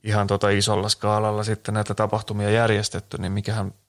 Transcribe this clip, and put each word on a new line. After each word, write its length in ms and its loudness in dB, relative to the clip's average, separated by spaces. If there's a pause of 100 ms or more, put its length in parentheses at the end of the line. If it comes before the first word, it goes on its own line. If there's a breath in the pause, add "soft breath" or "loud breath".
ihan 240 2
tota 220 2
isolla 400 2
skaalalla 540 0
sitten 300 -4
näitä 200 -2
tapahtumia 560 -2
järjestetty, 680 0
niin 140 -4
mikähän 420 -4 (160)